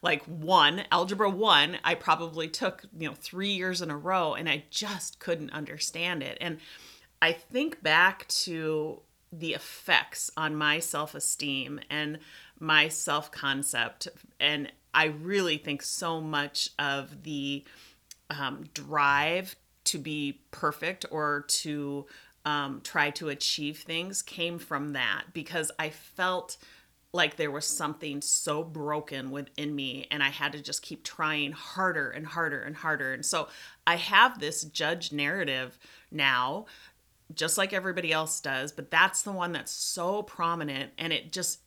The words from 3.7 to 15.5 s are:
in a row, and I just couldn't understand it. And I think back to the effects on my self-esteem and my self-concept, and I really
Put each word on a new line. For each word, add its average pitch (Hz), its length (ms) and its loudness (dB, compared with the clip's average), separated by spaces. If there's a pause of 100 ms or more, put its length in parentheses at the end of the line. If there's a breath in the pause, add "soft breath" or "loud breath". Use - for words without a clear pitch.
in 165 80 -4
a 147 80 -4
row, 165 360 2
and 165 160 -2
I 147 200 0
just - 500 -6
couldn't 165 320 -4
understand 156 720 -4
it. - 180 -8
And 160 180 -6 (640 loud breath)
I 165 100 6
think 262 500 -2
back 170 480 6
to 156 720 -2 (300)
the 165 220 -4
effects - 840 0
on 156 200 -2
my 151 240 2
self-esteem 143 1000 -4 (100)
and 151 300 -4 (400 loud breath)
my 156 300 6
self-concept, 139 1200 -2 (300)
and 143 320 0 (220)
I 156 120 6
really 160 520 0